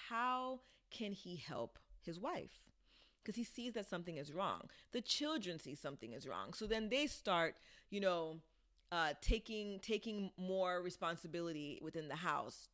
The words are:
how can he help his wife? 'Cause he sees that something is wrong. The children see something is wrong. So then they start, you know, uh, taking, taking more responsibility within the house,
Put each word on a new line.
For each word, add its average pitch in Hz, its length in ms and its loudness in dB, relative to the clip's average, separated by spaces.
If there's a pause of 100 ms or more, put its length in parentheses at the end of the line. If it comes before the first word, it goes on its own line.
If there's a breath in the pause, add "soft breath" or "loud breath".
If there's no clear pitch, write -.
how 254 540 2 (280 loud breath)
can 208 220 -2
he 180 240 -6
help - 420 -4 (220)
his 170 180 -6
wife? 262 460 -4 (580 soft breath)
'Cause 214 140 -4
he 233 80 0
sees 240 300 -4
that 208 140 -2
something 175 280 -4
is 143 160 -4
wrong. 156 360 0 (220 loud breath)
The 247 100 0
children 226 600 0
see 131 160 -6
something 139 360 -8
is 113 140 -8
wrong. 98 260 -4
So 220 140 -4
then 220 220 0
they 277 180 4
start, - 520 2 (320 loud breath)
you 202 100 0
know, 165 400 2 (520)
uh, 160 280 4
taking, 208 600 2
taking 208 560 0
more 185 440 2
responsibility 165 1040 -2
within 156 240 -4
the 139 80 -2
house, 147 600 0